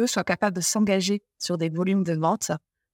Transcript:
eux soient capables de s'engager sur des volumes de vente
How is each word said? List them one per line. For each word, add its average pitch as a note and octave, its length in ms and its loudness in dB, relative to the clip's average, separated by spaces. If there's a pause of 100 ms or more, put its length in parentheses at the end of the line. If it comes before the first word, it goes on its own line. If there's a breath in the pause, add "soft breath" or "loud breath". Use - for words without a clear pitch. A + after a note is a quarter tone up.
eux A#3+ 80 2
soient F#3 160 -2
capables F#3 320 0
de F#3 40 -4
s'engager G3+ 640 0 (160)
sur - 180 -4
des E3 120 0
volumes F3+ 340 0
de E3 120 0
vente D#3+ 360 0 (440)